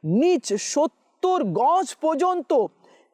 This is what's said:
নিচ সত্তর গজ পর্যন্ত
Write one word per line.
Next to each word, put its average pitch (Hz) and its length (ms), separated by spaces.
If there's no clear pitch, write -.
নিচ 240 500
সত্তর 330 920
গজ 254 520
পর্যন্ত 320 680